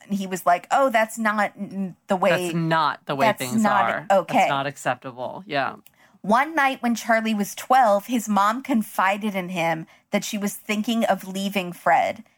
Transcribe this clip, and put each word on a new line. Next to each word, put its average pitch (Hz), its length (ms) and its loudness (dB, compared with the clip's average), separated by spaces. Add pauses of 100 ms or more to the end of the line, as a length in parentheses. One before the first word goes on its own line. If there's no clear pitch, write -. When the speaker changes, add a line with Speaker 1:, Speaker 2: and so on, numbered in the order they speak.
Speaker 1:
And 202 120 -4
he 190 120 -6
was 180 180 -6
like, 175 240 2
"Oh, 269 200 4
that's 220 280 0
not 214 400 0
n-, 190 380 -8 (100)
the 202 80 0
way 185 160 2
Speaker 2:
That's 175 240 0
not 160 520 0
the 147 100 -4
way 139 100 2
Speaker 1:
that's 208 120 2
Speaker 2:
things 220 240 0
Speaker 1:
not 202 280 2
Speaker 2:
are. 127 160 -6 (140)
Speaker 1:
okay." 208 180 0
Speaker 2:
That's 175 100 4
not 139 200 -2
acceptable. 127 760 -8
Yeah. 139 320 -4 (440)
Speaker 1:
One 262 340 2
night 269 300 0
when 233 100 2
Charlie 220 400 0
was 202 220 -4
twelve, 214 500 4
his 233 220 -2
mom 208 340 2
confided 208 720 0
in 180 140 -4
him 165 400 -2 (240)
that 202 120 0
she 214 140 -6
was 202 160 -4
thinking 220 500 -2
of 196 220 -2
leaving 190 460 -4
Fred 123 500 0 (160)